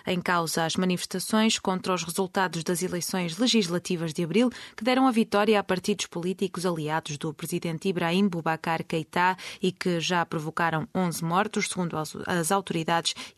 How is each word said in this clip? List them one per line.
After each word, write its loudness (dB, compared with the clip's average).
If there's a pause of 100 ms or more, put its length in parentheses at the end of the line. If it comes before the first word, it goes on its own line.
Em 0
causa, 0
as -2
manifestações 2
contra -2
os -2
resultados -2
das 0
eleições -4
legislativas 2
de -2
abril, 4 (260)
que -10
deram 4
a 6
vitória 4
a 2
partidos 0
políticos -4
aliados -2
do -4
presidente -4
Ibrahim 2
Boubacar -2
Keita 0 (280)
e 2
que 0
já 0
provocaram -2
onze -2
mortos, 0
segundo -4
as, -6 (120)
as 0
autoridades, 0 (240)